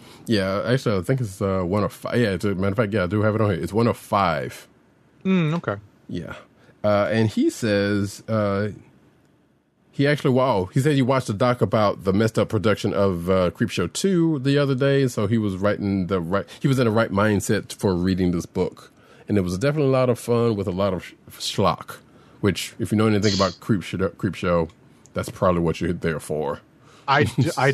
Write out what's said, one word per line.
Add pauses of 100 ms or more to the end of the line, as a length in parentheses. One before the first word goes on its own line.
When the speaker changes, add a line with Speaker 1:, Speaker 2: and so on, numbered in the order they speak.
(260)
Speaker 1:
Yeah,
actually,
I
think
it's,
uh,
one
of
fi-,
yeah,
it's
a,
matter
of
fact,
yeah,
I
do
have
it
on
here.
It's
one
of
five. (560)
Speaker 2:
Mm,
okay. (340)
Speaker 1:
Yeah. (500)
Uh,
and
he
says,
uh, (1200)
he
actually,
wow,
he
said
he
watched
a
doc
about
the
messed
up
production
of,
uh,
Creepshow
two
the
other
day,
so
he
was
writing
the
right, (140)
he
was
in
the
right
mindset
for
reading
this
book. (360)
And
it
was
definitely
a
lot
of
fun
with
a
lot
of
sh-, (180)
schlock, (440)
which,
if
you
know
anything
about (100)
Creepshow,
Creepshow, (440)
that's
probably
what
you're
there
for. (460)
Speaker 2:
I,
d-,
Speaker 1:
<laughs>
Speaker 2:
I,